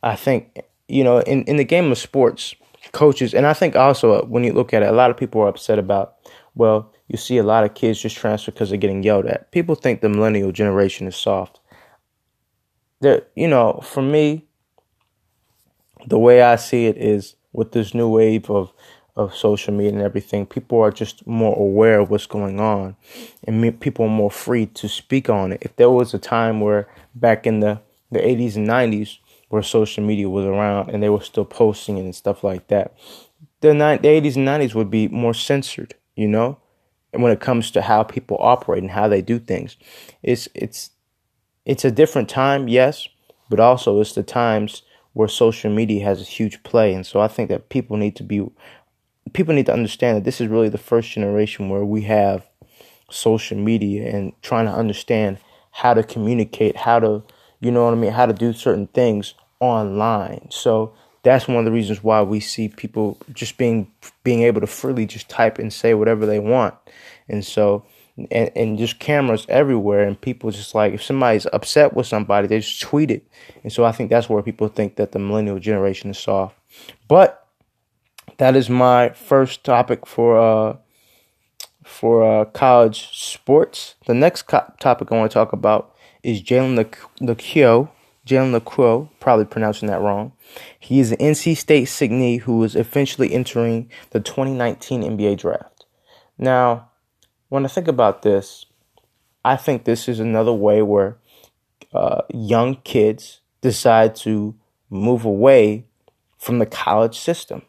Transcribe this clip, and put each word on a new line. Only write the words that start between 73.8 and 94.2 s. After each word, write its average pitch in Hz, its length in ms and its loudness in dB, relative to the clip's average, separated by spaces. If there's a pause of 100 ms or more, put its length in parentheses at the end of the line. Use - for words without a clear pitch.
I 113 80 2
think 113 180 -6
that's 117 180 2
where 107 140 0
people 107 260 -4
think 104 280 -6
that 104 160 -4
the - 60 -6
millennial 101 400 -4
generation 98 520 -4
is 98 80 -12
soft. 95 400 -4 (500)
But - 380 4 (920)
that 131 200 4
is 127 120 2
my 123 420 4
first - 540 0
topic 123 420 0
for, 117 320 2
uh, 110 380 2 (1080)
for, 117 400 0
uh, 110 220 2
college 120 720 2
sports. - 800 -2 (120)
The 120 80 0
next 156 280 0
co-, - 280 -2 (100)
topic 131 320 0
I 117 40 0
wanna 110 140 0
talk 110 240 0
about 107 400 0 (280)
is 110 200 -4
Jalen 123 400 0
Lec-, - 260 -10 (120)
Lecquio. 123 720 2 (360)
Jalen 131 320 2
Lecquio, 120 500 0 (100)
probably 113 280 2
pronouncing 107 420 -4
that 95 140 -4
wrong. 104 300 -4 (460)
He 135 220 2
is 117 120 2
an - 100 -4
N 151 120 4
C 160 200 -2
State 147 320 2
signee 123 540 -2
who 113 240 0
is 107 120 -2
eventually 135 560 -2
entering 117 560 -2 (220)
the 113 100 -2